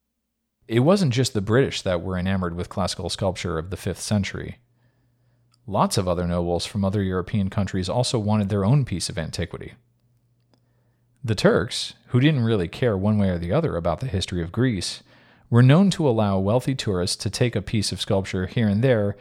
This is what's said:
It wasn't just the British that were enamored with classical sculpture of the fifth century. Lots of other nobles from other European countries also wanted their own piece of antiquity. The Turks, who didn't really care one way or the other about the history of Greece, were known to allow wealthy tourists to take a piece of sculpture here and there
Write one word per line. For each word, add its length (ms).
It 140
wasn't 340
just 180
the 80
British 420
that 200
were 160
enamored 360
with 140
classical 400
sculpture 500
of 120
the 60
fifth 240
century. 580
Lots 300
of 120
other 180
nobles 400
from 180
other 180
European 460
countries 400
also 300
wanted 300
their 160
own 200
piece 240
of 80
antiquity. 580
The 100
Turks, 600
who 120
didn't 240
really 240
care 280
one 220
way 120
or 80
the 140
other 240
about 240
the 60
history 360
of 100
Greece, 500
were 140
known 280
to 180
allow 300
wealthy 360
tourists 420
to 140
take 260
a 60
piece 300
of 80
sculpture 460
here 220
and 140
there 380